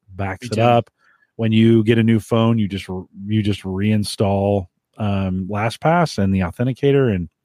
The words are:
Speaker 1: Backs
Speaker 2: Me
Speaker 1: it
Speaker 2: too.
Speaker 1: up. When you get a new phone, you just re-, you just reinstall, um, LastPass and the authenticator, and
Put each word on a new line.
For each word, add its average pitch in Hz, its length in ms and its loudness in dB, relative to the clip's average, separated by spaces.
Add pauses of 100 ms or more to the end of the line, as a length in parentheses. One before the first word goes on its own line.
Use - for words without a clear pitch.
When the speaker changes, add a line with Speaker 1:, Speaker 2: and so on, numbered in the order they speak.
Speaker 1:
Backs 95 340 -10
Speaker 2:
Me 120 100 -12
Speaker 1:
it - 40 -4
Speaker 2:
too. 110 40 0
Speaker 1:
up. 120 300 2 (460)
When 113 140 -2
you 113 320 6
get 113 140 2
a 113 60 2
new 113 160 2
phone, 113 400 0
you 104 80 -2
just 95 200 -8
re-, 92 180 -8 (200)
you 107 160 -2
just 98 220 -4
reinstall, 101 1040 -2 (320)
um, 98 500 -4
LastPass 151 720 -2
and 98 120 0
the 95 100 0
authenticator, 127 720 0
and 85 140 -6 (160)